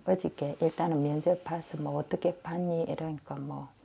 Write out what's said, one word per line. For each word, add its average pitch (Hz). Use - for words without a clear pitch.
어저께 180
일단은 165
면접 151
봐서 165
뭐 147
어떻게 -
봤니? 170
이러니까 151
뭐, 139